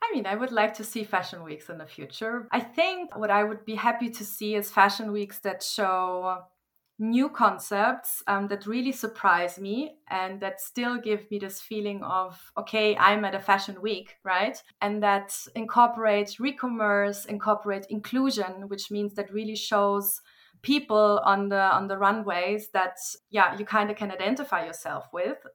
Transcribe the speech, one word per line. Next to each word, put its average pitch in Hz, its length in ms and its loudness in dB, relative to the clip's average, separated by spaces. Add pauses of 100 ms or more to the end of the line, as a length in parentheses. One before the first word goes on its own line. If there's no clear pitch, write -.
I 453 140 -2
mean, 214 100 -2
I 196 100 -2
would 247 160 -2
like 214 240 2
to 214 80 -10
see 214 200 -6
fashion 180 400 -4
weeks 151 260 -14
in 165 100 -12
the 156 60 -14
future. 220 680 -10
I 240 80 2
think 359 580 -2
what 208 140 0
I 208 120 6
would 214 220 -4
be 220 100 -6
happy 233 360 0
to 214 120 -12
see 214 320 -4
is 202 160 -2
fashion 208 400 4
weeks 208 280 -4
that 185 240 -6
show 185 800 0 (560)
new 233 280 4
concepts, 214 1000 0
um, 202 200 0
that 202 200 -6
really 247 240 -2
surprise 180 680 0
me 226 360 -6 (140)
and 190 300 -4
that 190 220 -6
still 240 380 -4
give 214 320 -2
me 202 80 -2
this 196 200 -8
feeling 202 440 -6
of, 185 520 -4
"Okay, 214 420 2
I'm 208 280 6
at 190 80 -2
a 196 60 -2
fashion 196 420 0
week," 202 420 -6
right? 196 380 0 (180)
And 208 220 -2
that 202 340 2 (200)
incorporate 220 840 2
recommerce, 214 840 0
incorporate 208 640 -2
inclusion, 208 800 -2
which 202 240 -10
means 208 240 -4
that 196 180 -6
really 214 220 -4
shows 202 640 0 (400)
people 214 640 4
on 202 240 4
the, 196 140 2 (100)
on 196 140 2
the 196 100 -4
runways 202 720 0
that, 185 280 0 (340)
yeah, 196 260 4
you 208 80 -6
kinda 208 280 2
can 202 180 -6
identify 196 520 -2
yourself 160 480 -8
with, 185 280 -4 (160)